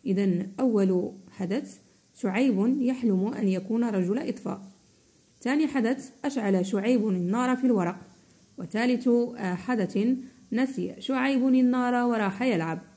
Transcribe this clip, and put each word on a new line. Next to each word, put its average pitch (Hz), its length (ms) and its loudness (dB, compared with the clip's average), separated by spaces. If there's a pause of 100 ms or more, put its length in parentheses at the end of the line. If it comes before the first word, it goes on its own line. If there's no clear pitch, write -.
إذن 190 420 0 (120)
أول 196 520 2 (180)
حدث 190 480 -6 (360)
شعيب 226 680 2
يحلم 240 460 2
أن 233 220 0
يكون 220 360 0
رجل 202 340 0
إطفاء. - 560 -8 (720)
ثاني 294 220 0
حدث 262 440 -2 (140)
أشعل 202 420 0
شعيب 214 420 2
النار 208 480 0
في 262 80 -4
الورق. 190 340 2 (600)
وثالث، 247 500 0
آه، 240 460 0
حدث 202 440 -2 (540)
نسي 240 460 -2
شعيب 269 500 0
النار 247 580 2
وراح 220 360 0
يلعب. 165 400 0 (140)